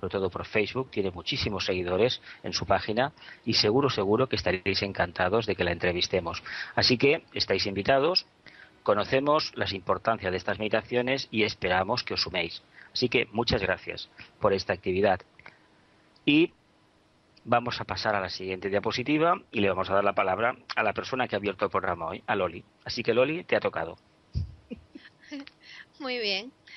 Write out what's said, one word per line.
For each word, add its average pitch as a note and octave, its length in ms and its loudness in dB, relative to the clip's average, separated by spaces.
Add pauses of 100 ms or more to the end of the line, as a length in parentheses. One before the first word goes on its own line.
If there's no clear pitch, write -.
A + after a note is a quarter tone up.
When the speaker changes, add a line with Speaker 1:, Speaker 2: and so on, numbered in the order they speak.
Speaker 1:
sobre F#2+ 100 -6
todo F#2+ 200 -2
por F2+ 160 -8
Facebook, B2 440 -2
tiene F#2+ 200 -2
muchísimos G2 560 -4
seguidores F#2 560 0 (200)
en F2+ 120 -6
su - 100 -2
página A2 480 0 (320)
y A2 100 0
seguro, B2+ 360 4
seguro A2 380 2
que - 80 -2
estaréis F#2 460 0
encantados F#2+ 640 0
de G2+ 100 -2
que F2+ 100 -2
la F2 80 0
entrevistemos. F2 720 -2 (320)
Así A#2+ 220 4
que C#3 280 2 (100)
estáis G2+ 320 0
invitados, C3+ 600 2 (560)
conocemos C3+ 720 2
las G2 200 -2
importancias F#2+ 580 -2
de F#2 60 0
estas G2 200 -4
meditaciones A#2+ 720 -2
y A2 120 0
esperamos F#2+ 600 0
que - 120 -6
os - 80 -2
suméis. E2+ 400 -4 (340)
Así B2 140 2
que - 200 2
muchas A2+ 300 0
gracias F2+ 480 -4 (320)
por G2 140 6
esta G2 180 -2
actividad. F#2 480 2 (1040)
Y D#3 300 4 (920)
vamos A#2+ 340 2
a A2+ 60 -6
pasar G#2 300 -2
a G2+ 60 0
la F2+ 100 -4
siguiente F#2+ 400 -6
diapositiva C#3 720 0 (120)
y A2 80 -2
le G2+ 80 4
vamos F#2 220 0
a F#2+ 40 0
dar G2+ 100 4
la G2 100 2
palabra G#2 420 0 (180)
a - 80 0
la G#2 120 0
persona A#2+ 340 -4
que - 80 -2
ha - 20 0
abierto G2+ 280 -2
el F#2 40 0
programa F2+ 360 -2
hoy, F#2 200 -8
a A#2 80 0
Loli. F#2+ 300 -2 (220)
Así A#2+ 160 -8
que, A2+ 100 0
Loli, C#3+ 320 2
te - 100 0
ha G#2+ 60 4
tocado. E2+ 380 -4 (720)
Speaker 2:
<laughs> - 1300 -18
Muy B3+ 200 -6
bien. G#3 340 -2 (240)